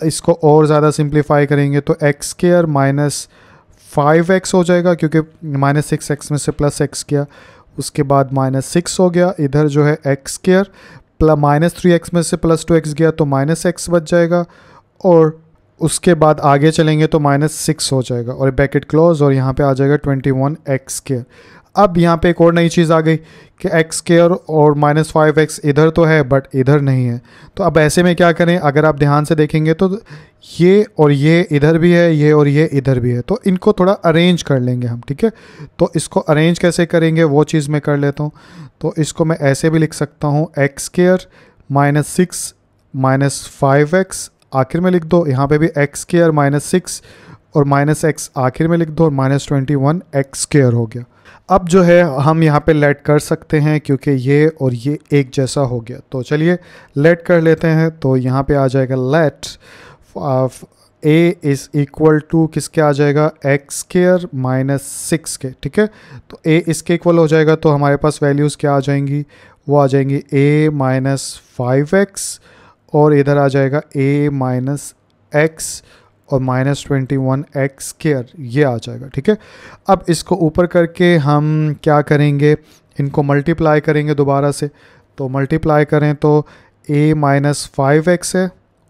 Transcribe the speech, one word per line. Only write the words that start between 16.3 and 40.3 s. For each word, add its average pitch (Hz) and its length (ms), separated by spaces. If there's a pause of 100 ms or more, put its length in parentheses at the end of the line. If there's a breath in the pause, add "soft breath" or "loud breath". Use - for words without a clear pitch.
आगे 143 300
चलेंगे 156 360
तो 160 120
माइनस 147 360
सिक्स - 360
हो 131 120
जाएगा 120 300
और 135 180
ब्रैकेट 139 340
क्लोज, 160 360
और 143 120
यहाँ 131 200
पे 143 100
आ 139 100
जाएगा 139 240
ट्वेंटी 139 340
वन 135 260 (120)
एक्स - 260
स्क्वायर। 123 300 (500 soft breath)
अब 190 220
यहाँ 170 200
पे 175 120
एक 170 120
और 170 120
नई 170 160
चीज़ 165 240
आ 165 80
गई 160 160 (440 loud breath)
कि - 120
एक्स 160 240
स्क्वायर 170 340
और 151 440
माइनस 151 360
फ़ाइव 156 280
एक्स 151 260
इधर 151 240
तो 165 140
है 156 200
but 135 220 (100)
इधर 135 260
नहीं 131 240
है। 120 160 (360 loud breath)
तो 190 60
अब 160 140
ऐसे 156 260
में 175 120
क्या 170 160
करें, 170 260
अगर 147 280
आप 151 140
ध्यान 147 260
से 165 100
देखेंगे 156 380
तो 190 260 (600 loud breath)
ये 190 260 (140)
और 151 120
ये 151 300 (100)
इधर 151 260
भी 170 140
है, 170 240
ये 151 160
और 147 160
ये 147 260
इधर 131 260
भी 120 120
है, 120 100
तो 131 260
इनको 190 260
थोड़ा 190 200
अरेंज 170 500
कर 135 160
लेंगे 123 280
हम, 120 200
ठीक 139 160
है। 226 80 (480 loud breath)
तो 175 160
इसको - 240
अरेंज 160 400
कैसे 175 260
करेंगे 165 400
वो 147 180
चीज़ 151 280
मैं 147 100
कर 147 160
लेता 143 260
हूँ। 147 80 (500 loud breath)
तो 156 160
इसको 160 280
मैं 160 160
ऐसे 139 280
भी 160 100
लिख 156 140
सकता - 340
हूँ, 147 200 (120)